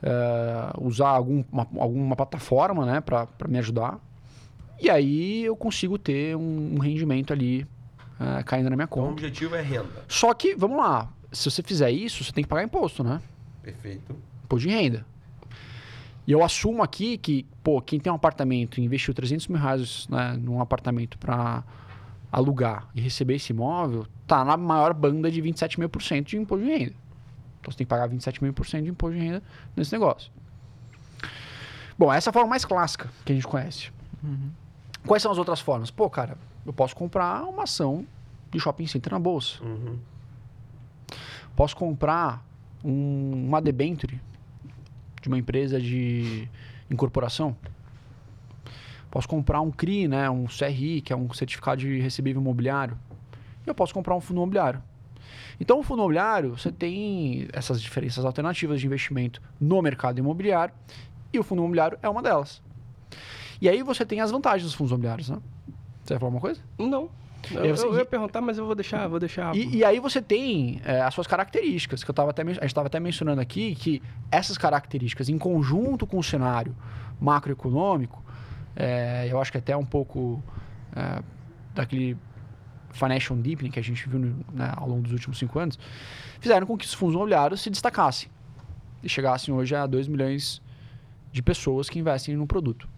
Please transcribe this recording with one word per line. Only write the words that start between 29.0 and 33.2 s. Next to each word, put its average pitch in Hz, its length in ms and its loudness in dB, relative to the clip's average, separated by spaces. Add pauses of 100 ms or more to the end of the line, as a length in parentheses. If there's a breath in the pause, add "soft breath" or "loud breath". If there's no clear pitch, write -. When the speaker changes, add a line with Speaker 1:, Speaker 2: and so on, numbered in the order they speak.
Speaker 1:
de 170 60 0
renda 175 180 -2 (320 loud breath)
nesse - 180 -2
negócio. 214 380 2 (1700 loud breath)
Bom, 143 140 10
essa 160 160 4
é - 20 2
a - 20 -4
forma 233 180 6
mais 254 140 0
clássica 175 440 0 (160)